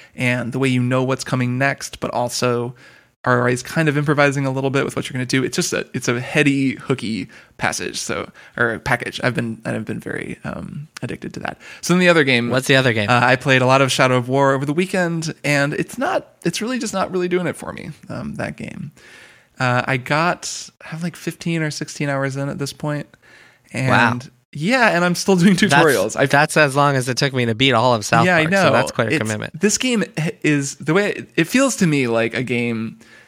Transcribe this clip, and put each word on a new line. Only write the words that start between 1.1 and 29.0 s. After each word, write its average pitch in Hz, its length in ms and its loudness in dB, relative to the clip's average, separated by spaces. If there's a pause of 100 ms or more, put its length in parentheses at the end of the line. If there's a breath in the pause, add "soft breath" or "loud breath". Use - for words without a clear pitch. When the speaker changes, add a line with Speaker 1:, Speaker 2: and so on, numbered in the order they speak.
Speaker 1:
coming 123 340 -2
next, 139 440 -4
but - 120 -6
also 120 640 -2 (500 soft breath)
are 123 160 4
always 123 240 0
kind 160 240 0
of 143 100 2
improvising 143 480 2
a 135 40 -2
little 135 200 -2
bit 131 140 0
with - 100 -6
what - 140 -6
you're - 40 -12
gonna 127 140 -4
do. 131 160 2
It's - 140 -4
just - 160 -2
a, - 200 -4
it's 131 160 -6
a 123 120 0
heady, 139 560 0
hooky 113 520 -4 (280 loud breath)
passage, 90 420 -4
so, - 320 -6 (260 loud breath)
or 117 220 0
package. - 460 -4
I've 123 100 0
been, 113 300 -6
I've 113 200 -6
been 110 140 -8
very, - 460 -10
um, - 420 -10 (160)
addicted - 320 -10
to - 60 -12
that. - 180 -10 (220 loud breath)
So - 140 0
then 180 60 4
the 180 80 6
other 170 160 6
game, 120 260 2
Speaker 2:
What's 127 180 0
the 135 80 6
other 127 160 4
game? 107 180 0
Speaker 1:
uh, 120 100 4
I 127 160 4
played 131 240 2
a 127 60 4
lot 135 160 6
of 131 80 2
Shadow 127 260 4
of 123 120 0
War 135 240 4
over 139 120 0
the 147 80 -2
weekend, 170 680 -2
and 147 320 0
it's - 240 -6
not, - 460 -4
it's 170 180 -4
really 247 160 -4
just 220 160 -6
not 185 160 -4
really 180 180 -2
doing 175 200 0
it - 80 -6
for - 160 -12
me, - 180 -12 (180)
um, - 280 -10
that - 200 -8
game. - 360 -12 (680 loud breath)
Uh, 123 280 2
I 135 100 -2
got, 151 760 -4 (140)
I - 40 -18
have, 160 140 -10
like, 170 140 -6
fifteen 165 460 -4
or 151 100 -2
sixteen - 360 -6
hours 135 280 -2
in 139 120 -4
at 143 120 -8
this 139 120 -6
point. 147 360 -6 (640 soft breath)
Speaker 2:
Wow. 120 380 2
Speaker 1:
And 123 180 -8 (220)
yeah, 214 380 2
and 175 140 2
I'm 175 100 2
still 190 220 2
doing 180 200 6
Speaker 2:
That's, 160 180 4
Speaker 1:
tutorials. 123 420 4
I 135 100 4
Speaker 2:
that's 143 300 2
as 143 180 4
long 143 220 4
as 127 120 -2
it 123 100 -2
took 135 160 0
me 123 120 2
to 113 80 0
beat 131 180 4
all 120 200 4
of 107 120 0
South 120 200 4
Speaker 1:
Yeah, 180 120 4
I 156 80 4
Speaker 2:
Park, 160 80 -2
Speaker 1:
know. 196 100 2
Speaker 2:
so 160 100 6
that's - 200 2
quite 113 160 0